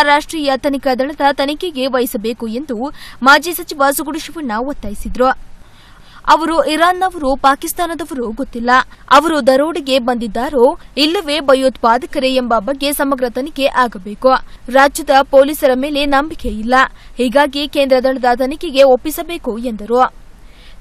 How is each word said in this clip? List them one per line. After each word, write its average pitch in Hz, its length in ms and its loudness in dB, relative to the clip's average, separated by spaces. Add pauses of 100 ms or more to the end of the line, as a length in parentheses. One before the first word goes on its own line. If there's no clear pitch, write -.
ರಾಷ್ಟ್ರೀಯ 294 540 0
ತನಿಖಾ 277 380 -2
ದಳದ 269 260 -4 (120)
ತನಿಖೆಗೆ 285 540 -4
ವಹಿಸಬೇಕು 240 600 -4
ಎಂದು 247 280 -8 (480)
ಮಾಜಿ 294 300 4
ಸಚಿವ 320 300 -8 (100)
ಸುಗುಡು 294 260 -6
ಶಿವಣ್ಣ 294 420 -10
ಒತ್ತಾಯಿಸಿದ್ರು. 233 680 -4 (1000)
ಅವರು 320 380 2
ಇರಾನ್ನವರು, 330 720 0
ಪಾಕಿಸ್ತಾನದವರು 285 960 -2
ಗೊತ್ತಿಲ್ಲ. 240 380 -6 (400)
ಅವರು 294 360 4
ದರೋಡೆಗೆ 269 520 2
ಬಂದಿದ್ದಾರೋ 247 800 0 (180)
ಇಲ್ಲವೇ 311 440 0
ಭಯೋತ್ಪಾದಕರೇ 262 920 0
ಎಂಬ 247 240 0
ಬಗ್ಗೆ 277 340 -2
ಸಮಗ್ರ 277 320 -2 (100)
ತನಿಖೆ 277 320 -2
ಆಗಬೇಕು. 214 600 -2 (400)
ರಾಜ್ಯದ 277 420 2 (120)
ಪೊಲೀಸರ 277 520 4
ಮೇಲೆ 285 320 -2
ನಂಬಿಕೆ 285 420 -2
ಇಲ್ಲ, 214 260 -2 (420)
ಹೀಗಾಗಿ 277 520 0
ಕೇಂದ್ರ 277 360 2
ದಳದ 262 200 -2 (100)
ತನಿಖೆಗೆ 262 480 0
ಒಪ್ಪಿಸಬೇಕು 269 760 0
ಎಂದರು. 233 680 -2 (560)